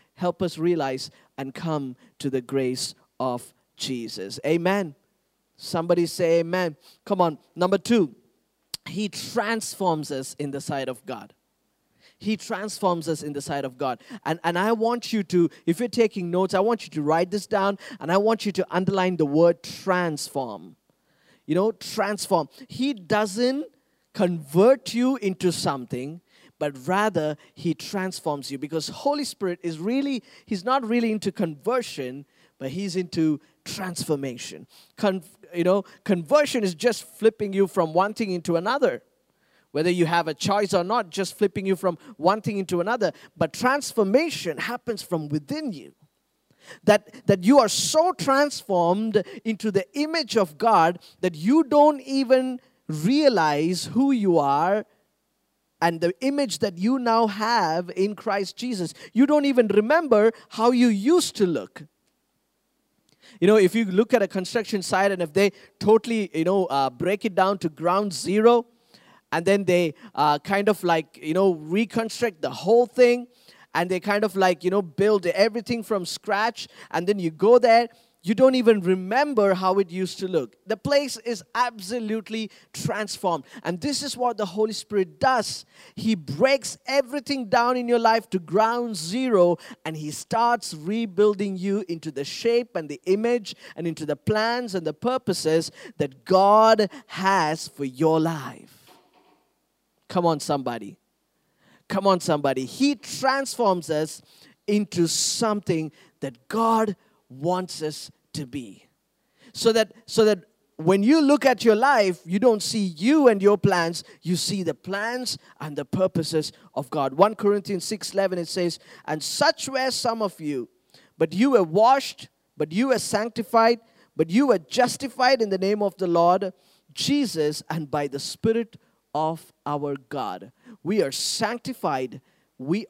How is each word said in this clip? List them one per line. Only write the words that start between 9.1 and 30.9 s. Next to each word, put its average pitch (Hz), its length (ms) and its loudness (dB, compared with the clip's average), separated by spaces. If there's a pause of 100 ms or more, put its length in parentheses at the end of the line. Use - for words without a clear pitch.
us 135 260 -8
in 143 140 -8
the 139 80 -8
sight 139 280 -6
of 127 180 -10
God. 104 260 -14 (880)
He 208 200 -4
transforms 185 720 -4
us 147 120 -4
in 147 120 -8
the 143 80 -8
sight 139 240 -6
of 127 100 -12
God. 127 260 -6 (220)
And, 165 180 -4
and 170 160 0
I 208 140 2
want 233 400 -2
you 214 120 0
to, 170 260 2 (160)
if 170 120 0
you're 240 100 -2
taking 202 420 -2
notes, 185 240 0
I 190 60 2
want 226 240 0
you 156 80 -18
to 160 100 -6
write 165 280 0
this 196 160 -6
down, 196 320 0 (220)
and 156 100 -6
I 185 60 4
want 214 300 2
you 202 60 -4
to 185 180 -4
underline 185 480 -2
the 156 80 2
word 165 360 2
transform. 143 1120 -6 (680)
You 151 100 -4
know, 202 180 0
transform. 202 760 -4 (200)
He 269 260 -4
doesn't 214 720 -2 (480)
convert 180 800 2
you 254 220 0
into 190 360 -2
something, 139 720 -6 (360)
but 147 160 -4 (140)
rather 175 480 0 (180)
He 170 200 -4
transforms 180 760 -6
you, 139 60 -10
because 147 320 -8
Holy 285 360 -4
Spirit 180 380 -6
is 165 160 -8
really, 254 440 -4 (240)
He's 185 180 -6
not 254 240 0
really 233 240 0